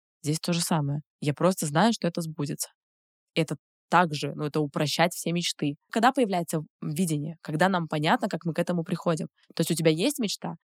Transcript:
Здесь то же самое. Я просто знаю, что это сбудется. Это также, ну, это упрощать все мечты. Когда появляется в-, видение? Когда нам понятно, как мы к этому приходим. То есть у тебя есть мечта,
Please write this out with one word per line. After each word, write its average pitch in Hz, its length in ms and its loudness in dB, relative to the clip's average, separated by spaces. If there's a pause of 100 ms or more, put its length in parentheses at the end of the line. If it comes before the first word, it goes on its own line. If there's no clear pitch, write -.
(240)
Здесь 151 160 0
то - 140 -2
же 170 80 -2
самое. 147 400 0 (200)
Я 143 120 0
просто 170 320 0
знаю, 170 280 4
что - 140 -2
это 175 140 -4
сбудется. 151 480 -6 (640)
Это 160 220 -2 (320)
также, 147 460 2
ну, 151 100 -4
это 151 160 -2
упрощать 156 520 0
все - 200 -4
мечты. 156 420 -2 (160)
Когда 233 220 6
появляется 185 480 0
в-, 156 40 -10 (160)
видение? 156 600 -2
Когда 175 280 2
нам 175 180 0
понятно, 160 420 0
как 165 160 -6
мы 165 80 -2
к - 60 -2
этому 175 240 0
приходим. 165 440 -2 (280)
То - 60 -2
есть 165 100 2
у 170 40 2
тебя 156 160 4
есть 190 280 0
мечта, 175 360 -6 (160)